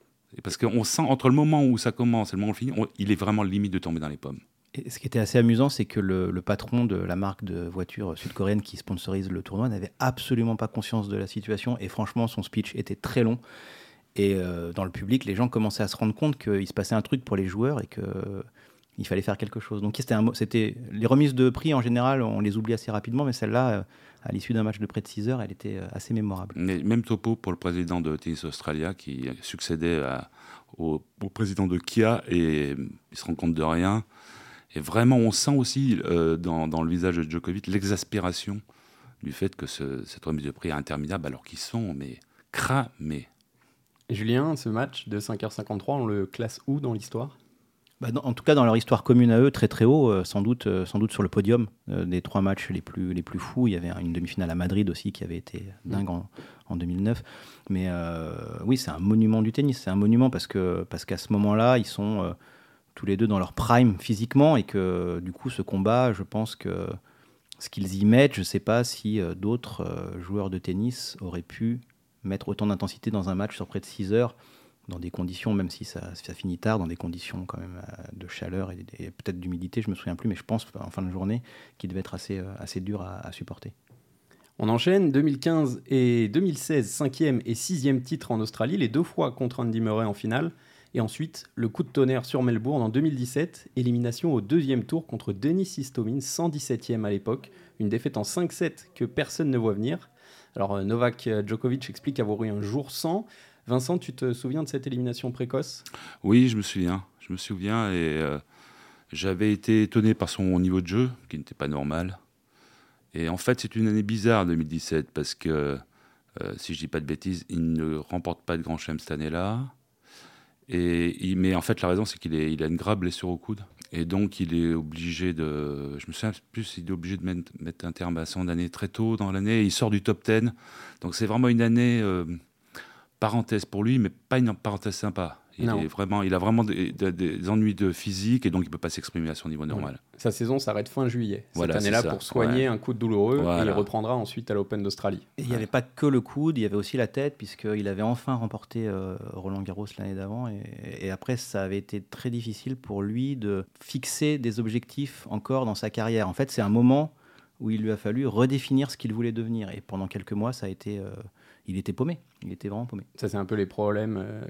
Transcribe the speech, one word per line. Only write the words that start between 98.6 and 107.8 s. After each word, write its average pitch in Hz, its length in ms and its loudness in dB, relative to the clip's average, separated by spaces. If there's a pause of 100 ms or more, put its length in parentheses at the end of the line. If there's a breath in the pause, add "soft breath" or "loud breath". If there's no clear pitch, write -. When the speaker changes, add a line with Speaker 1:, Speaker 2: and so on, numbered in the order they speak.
Speaker 3:
que 127 100 -4
personne 147 460 -2
ne 127 80 2
voit 110 160 2
venir. 123 340 -4 (460 loud breath)
Alors, 98 220 0
euh, 95 80 -2
Novak, 117 420 0
euh, 107 200 0
Djokovic 123 440 -2
explique - 280 -6
avoir 107 260 0
eu 110 40 -2
un 104 140 -2
jour 127 300 -4
sans. 190 340 -2 (400 loud breath)
Vincent, 127 320 0
tu - 160 -10
te 127 180 -2
souviens 131 300 -4
de 151 60 -6
cette 135 180 -6
élimination 123 460 -4
précoce ? - 520 -4 (380 loud breath)
Speaker 1:
Oui, 123 260 8
je 113 80 0
me 104 60 0
souviens. 95 420 -2 (140)
Je - 120 -12
me 92 60 -4
souviens 104 540 -2